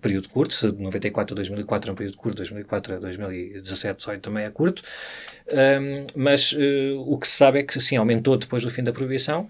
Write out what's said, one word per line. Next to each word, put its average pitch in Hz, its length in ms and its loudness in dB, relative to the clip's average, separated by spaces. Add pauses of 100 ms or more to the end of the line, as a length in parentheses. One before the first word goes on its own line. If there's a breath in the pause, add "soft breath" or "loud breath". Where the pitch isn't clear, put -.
período 98 280 0
curto. - 260 0
Se 107 160 2
de 104 100 -4
noventa 95 280 -4
e - 20 -4
quatro 101 240 -4
a - 20 -8
dois 95 120 -4
mil 101 100 -6
e 101 60 -4
quatro 104 260 -2
é - 20 -4
um 95 40 -8
período 101 200 -6
curto, 107 200 -6
dois 95 140 -8
mil 104 100 -10
e 104 40 -12
quatro 101 300 -6
a 92 40 -6
dois 92 180 -8
mil 98 160 -6
e 92 280 -10
dezassete, 98 380 -6
dezoito 101 220 -8
também 107 240 -6
é 107 60 -8
curto. 170 320 0 (680 loud breath)
Ahm, 139 460 4 (180)
mas, 143 440 4
eh, 139 360 2
o 135 240 0
que - 80 -2
se - 100 4
sabe 135 220 8
é 139 40 4
que, 135 180 -6
sim, 135 160 2
aumentou 117 400 4
depois 123 260 -2
do 120 80 -4
fim 123 140 -4
da 120 80 0
proibição. 135 580 -2